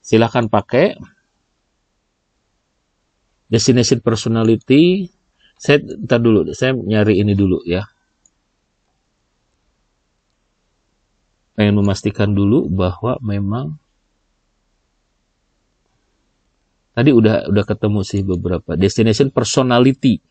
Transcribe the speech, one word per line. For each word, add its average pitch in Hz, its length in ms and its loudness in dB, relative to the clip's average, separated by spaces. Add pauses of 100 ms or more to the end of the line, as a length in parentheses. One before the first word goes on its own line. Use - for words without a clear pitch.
Silahkan 113 480 0
pakai. 123 480 0 (2500)
Destination 120 480 2
personality. 117 1120 0 (480)
Saya, 143 240 2
ntar 127 400 -2
dulu, 101 320 2
saya 131 160 -2
nyari 104 480 0
ini 104 160 0
dulu 95 320 0
ya. 92 160 -4 (3750)
Pengen 104 300 2
memastikan 101 500 -2
dulu 101 380 0
bahwa 95 480 -4
memang 110 580 -8 (3250)
tadi 131 160 4
udah, 110 400 2
udah 101 160 0
ketemu 104 400 -2
sih 101 180 -4
beberapa. 90 540 -4
Destination 107 500 2
personality. 123 1040 0